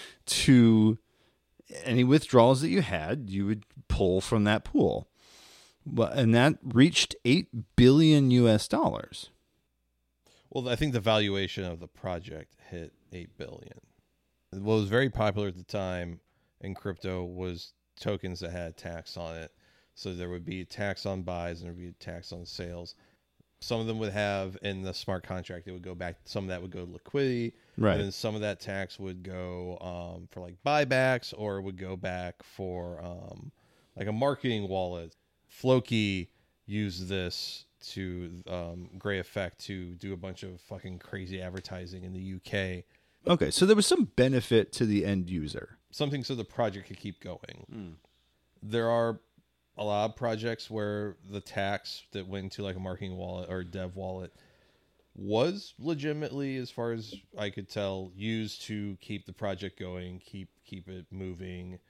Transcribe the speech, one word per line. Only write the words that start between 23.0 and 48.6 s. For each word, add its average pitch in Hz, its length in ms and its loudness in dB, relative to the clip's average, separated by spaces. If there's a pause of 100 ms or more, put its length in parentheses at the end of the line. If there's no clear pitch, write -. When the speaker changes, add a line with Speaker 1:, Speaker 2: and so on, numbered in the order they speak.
Speaker 2:
Some 117 200 -2
of 113 60 -2
them 113 120 -2
would 107 140 -2
have 98 500 0
in 95 200 -4
the 95 120 -6
smart 92 300 -4
contract, 90 440 -10
it 92 40 -10
would 90 100 -12
go 90 120 -10
back, 87 300 -8
some 101 200 -6
of 92 40 -6
that 90 140 -6
would 92 80 -12
go 90 160 -10
to 87 60 -14
liquidity. 120 600 -2 (220)
Speaker 1:
Right. 107 180 6
Speaker 2:
And 104 100 2
then 98 80 -4
some 107 220 -4
of 107 80 -4
that 104 180 -4
tax 98 380 -8
would 92 240 -10
go, 90 580 -10
um, 87 500 -12
for, 90 100 -14
like, 87 240 -14
buybacks, 131 720 2
or 104 220 -4
it 98 40 -6
would 98 140 -8
go 92 200 -8
back 90 460 -6
for, 87 600 -10
um, 87 460 -14 (460)
like, 98 100 -6
a 107 60 -2
marketing 120 560 0
wallet. 90 480 -4 (320)
Floki 110 840 2 (360)
used 98 420 -4
this 92 560 -6 (160)
to, 90 680 -10
um, 87 500 -8
great 98 220 -2
effect 90 460 -6
to 90 320 -8
do 98 160 -8
a 95 40 -8
bunch 90 280 -10
of 90 160 -14
fucking 92 400 -12
crazy 92 400 -10
advertising 92 640 -10
in 92 80 -10
the 92 80 -10
U 92 240 -8
K. 92 400 -4 (420)
Speaker 1:
Okay, 170 240 4
so - 160 4
there 214 80 10
was 208 120 4
some 349 180 4 (100)
benefit 123 600 4
to 120 120 2
the 101 180 4
end 95 240 0
user. 80 500 -6 (120)
Speaker 2:
Something 143 320 -2
so 135 140 -6
the 113 80 -6
project 101 420 -4
could 98 120 -16
keep 98 200 -10
going. - 540 -14
Speaker 1:
Hmm. 101 160 -12 (760)